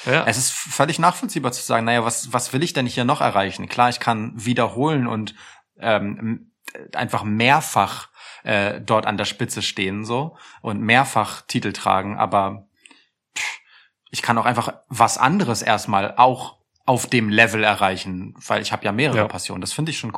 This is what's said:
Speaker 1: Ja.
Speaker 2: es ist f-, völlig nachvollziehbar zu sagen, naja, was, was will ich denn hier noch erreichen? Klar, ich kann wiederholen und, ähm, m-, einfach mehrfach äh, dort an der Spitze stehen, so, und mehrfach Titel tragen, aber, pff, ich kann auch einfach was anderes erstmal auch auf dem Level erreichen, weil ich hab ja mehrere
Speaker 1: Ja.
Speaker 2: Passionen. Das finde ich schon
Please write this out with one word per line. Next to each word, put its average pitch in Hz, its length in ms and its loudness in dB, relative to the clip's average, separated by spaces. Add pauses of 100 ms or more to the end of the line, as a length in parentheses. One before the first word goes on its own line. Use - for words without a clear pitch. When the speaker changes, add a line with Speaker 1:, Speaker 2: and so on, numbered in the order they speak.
Speaker 1:
Ja. 127 200 4
Speaker 2:
es - 120 2
ist 131 140 0
f-, - 220 -10
völlig 151 240 2
nachvollziehbar 165 540 0
zu - 100 -8
sagen, 117 220 0
naja, 117 180 4
was, 117 300 -4
was 123 220 0
will 131 80 0
ich 170 100 0
denn 131 140 0
hier 120 180 -2
noch 139 160 2
erreichen? 98 480 0
Klar, 123 220 4
ich 120 100 -4
kann 110 360 -2
wiederholen 123 680 0
und, 110 280 -4 (440)
ähm, 104 400 0
m-, 113 340 -6 (420)
einfach - 300 -4
mehrfach 113 840 0 (360)
äh, 104 360 -2
dort 110 260 0
an 107 120 -2
der 104 60 -2
Spitze - 380 -6
stehen, 101 420 -4
so, 127 320 -4 (260)
und 107 180 -4
mehrfach 113 600 2
Titel 107 300 -4
tragen, 98 440 0
aber, 101 520 -2 (680)
pff, - 220 -6 (520)
ich - 120 -8
kann 117 160 2
auch 110 80 0
einfach 117 260 0 (160)
was 113 300 4
anderes 135 440 2
erstmal 104 540 0
auch 123 420 2 (280)
auf 123 220 2
dem 113 220 2
Level 110 340 4
erreichen, 98 680 0 (120)
weil 104 160 0
ich 104 100 -8
hab - 120 -4
ja 101 80 0
mehrere 123 240 0
Speaker 1:
Ja. 107 120 4
Speaker 2:
Passionen. 92 340 -8
Das - 100 -6
finde 160 180 -4
ich - 80 -6
schon 110 200 -8